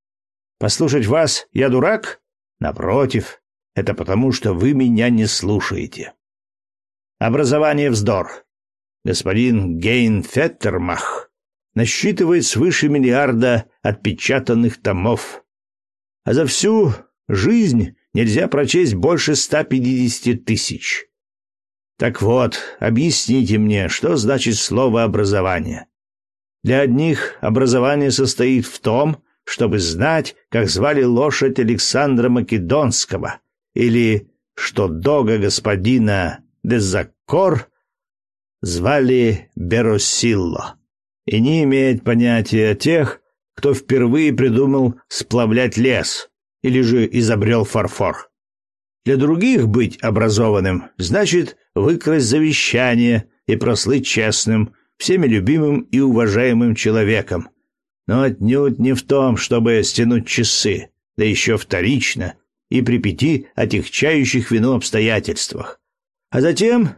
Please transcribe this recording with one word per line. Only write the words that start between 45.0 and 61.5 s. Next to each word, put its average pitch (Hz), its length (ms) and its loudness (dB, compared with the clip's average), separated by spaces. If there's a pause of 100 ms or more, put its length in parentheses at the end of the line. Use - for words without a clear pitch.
сплавлять 117 720 0
лес 113 520 -2 (320)
или 127 200 0
же 117 300 2
изобрёл 113 540 0
фарфор. - 640 -4 (760)
Для 135 120 2
других 165 500 2
быть 113 340 0
образованным 104 960 0
значит 160 600 0 (180)
выкрасть 151 500 2
завещание 120 1040 2 (180)
и 110 80 0
прослыть 120 520 0
честным, 110 640 0 (240)
всеми 180 300 0
любимым 135 540 2
и - 180 -2
уважаемым 117 760 2
человеком, 107 760 -2 (580)
но 120 140 0
отнюдь 127 580 0
не 131 140 2
в - 100 -4
том, 131 340 2
чтобы 117 460 2
стянуть 117 440 0
часы, - 640 -2 (280)
да 104 80 0
ещё 107 320 0